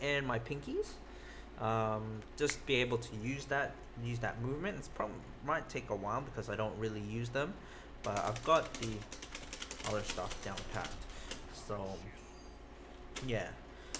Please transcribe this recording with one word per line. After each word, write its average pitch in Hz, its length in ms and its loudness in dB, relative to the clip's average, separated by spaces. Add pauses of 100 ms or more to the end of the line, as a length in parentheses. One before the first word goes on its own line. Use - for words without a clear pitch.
and 143 260 6
my 117 120 6
pinkies. 165 500 0 (720)
Um, 110 600 4 (160)
just - 280 2
be 135 100 6
able 120 240 6
to 117 240 -6
use 135 220 0
that, 139 280 2 (300)
use 120 160 0
that 110 220 0
movement. 147 360 0
It's 131 120 -6
prob-, - 200 0 (360)
might 151 240 4
take 120 200 -2
a 104 60 4
while 104 260 2
because 120 280 -4
I 104 60 2
don't 107 220 2
really 107 240 2
use 113 280 0
them, 147 240 2 (500)
but 101 220 2
I've 113 180 2
got 160 320 8
the 117 140 0 (1000)
other 104 140 2
stuff - 400 -2
down 98 140 -2 (160)
packed. 92 180 0 (760)
So 98 280 0 (1300)
yeah, 107 220 2 (520)